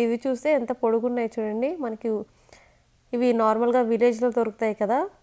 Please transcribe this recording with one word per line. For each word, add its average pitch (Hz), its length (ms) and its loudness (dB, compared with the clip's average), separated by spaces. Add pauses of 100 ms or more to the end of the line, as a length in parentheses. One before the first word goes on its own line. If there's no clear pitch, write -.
ఇవి 233 200 0
చూస్తే 262 240 -2 (100)
ఎంత 233 120 -4 (120)
పొడుగున్నాయి 233 520 0
చూడండి. 226 360 -4 (140)
మనకి 226 240 -6 (1040)
ఇవి 247 120 2 (160)
నార్మల్గా 233 380 2 (100)
విలేజ్లో 233 380 2 (100)
దొరుకుతాయి 220 440 -2
కదా 220 160 0 (240)